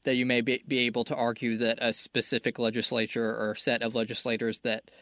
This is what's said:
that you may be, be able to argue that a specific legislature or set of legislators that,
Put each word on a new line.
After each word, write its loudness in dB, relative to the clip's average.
that 2
you 2
may 4
be, 0
be 0
able 2
to -4
argue 0
that 2
a 2
specific -2
legislature 0
or -2
set 0
of -2
legislators -2
that, -2